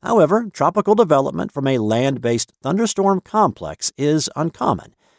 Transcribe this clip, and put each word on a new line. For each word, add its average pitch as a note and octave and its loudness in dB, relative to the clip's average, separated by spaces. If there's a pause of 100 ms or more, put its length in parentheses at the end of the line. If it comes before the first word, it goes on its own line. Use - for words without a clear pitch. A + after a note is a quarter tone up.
However, G#3+ 2
tropical G3 0
development D#3 0
from C3+ -4
a C3+ 2
land-based A#2 -2
thunderstorm G3 0
complex C3 -4
is D3 0
uncommon - -6 (240)